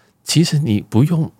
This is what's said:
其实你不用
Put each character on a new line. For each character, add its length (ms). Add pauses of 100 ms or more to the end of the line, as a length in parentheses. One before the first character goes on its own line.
(220)
其 200
实 160
你 220
不 240
用 360